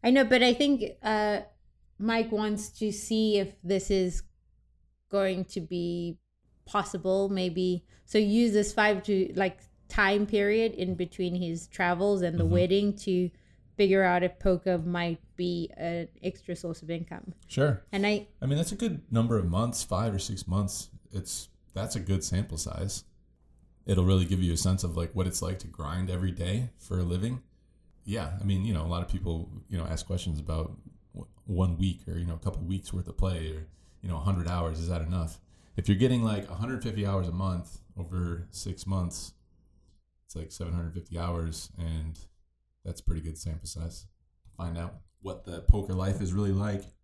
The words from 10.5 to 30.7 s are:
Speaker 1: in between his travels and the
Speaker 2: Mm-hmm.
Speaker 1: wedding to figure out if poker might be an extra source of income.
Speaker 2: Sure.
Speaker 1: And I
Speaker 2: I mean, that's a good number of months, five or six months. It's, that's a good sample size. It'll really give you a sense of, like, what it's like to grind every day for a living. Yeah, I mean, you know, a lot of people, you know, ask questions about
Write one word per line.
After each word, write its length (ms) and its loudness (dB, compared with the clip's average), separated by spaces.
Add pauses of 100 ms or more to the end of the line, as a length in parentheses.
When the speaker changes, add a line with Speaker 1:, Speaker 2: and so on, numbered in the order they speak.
Speaker 1:
in 240 -2
between 400 -2
his 320 -4
travels 540 2
and 160 0
the 60 4
Speaker 2:
Mm-hmm. 80 4
Speaker 1:
wedding 440 4
to 340 0 (460)
figure 260 6
out 200 4
if 160 -2
poker 400 2
might 420 -2 (160)
be 400 -2
an 320 -4 (140)
extra 340 -6
source 260 -8
of 80 -10
income. 420 -8 (140)
Speaker 2:
Sure. 460 2
Speaker 1:
And 140 0
I 220 0 (140)
Speaker 2:
I 40 -2
mean, 120 2
that's 140 -2
a 40 -8
good 360 -4
number 260 4
of 100 0
months, 360 0
five 300 0
or 40 0
six 300 -6
months. 420 -2 (220)
It's, 360 -8 (260)
that's 220 -6
a 40 -2
good 240 0
sample 340 -2
size. 460 -6 (840)
It'll 180 4
really 200 6
give 180 0
you 100 2
a 40 2
sense 280 2
of, 120 -4
like, 180 -4
what 120 0
it's 160 -4
like 180 -4
to 80 -12
grind 420 -4
every 220 0
day 440 -2
for 220 -4
a 60 2
living. 380 -2 (640)
Yeah, 360 -4
I 40 -4
mean, 200 2
you 100 0
know, 100 0
a 100 -2
lot 80 -2
of 60 -4
people, 420 -2 (180)
you 100 -4
know, 80 -4
ask 200 -4
questions 320 -2
about 380 -4 (380)